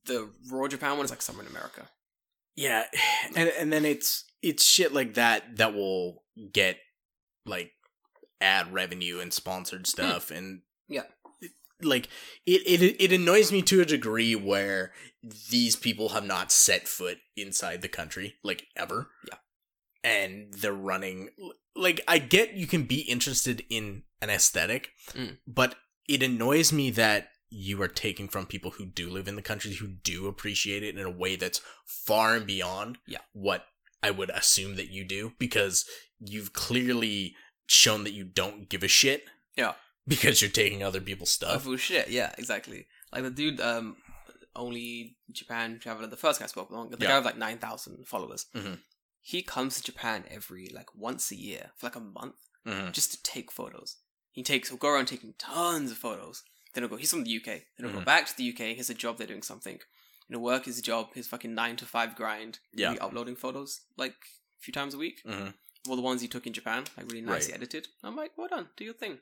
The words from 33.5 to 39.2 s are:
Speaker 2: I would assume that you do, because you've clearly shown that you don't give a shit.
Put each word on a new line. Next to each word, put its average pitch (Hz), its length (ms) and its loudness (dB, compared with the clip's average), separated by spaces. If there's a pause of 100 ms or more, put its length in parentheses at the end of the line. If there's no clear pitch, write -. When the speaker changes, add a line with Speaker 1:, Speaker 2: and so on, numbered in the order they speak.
Speaker 2:
I 107 80 4
would 95 220 -2
assume 98 460 2
that 95 120 -8
you 95 160 -10
do, 101 320 -6
because 101 480 2 (340)
you've 101 340 -12
clearly 117 840 0 (320)
shown 107 380 8
that 104 80 -4
you 101 100 -10
don't 101 460 -2
give 95 140 -2
a 95 40 2
shit. - 380 6 (300)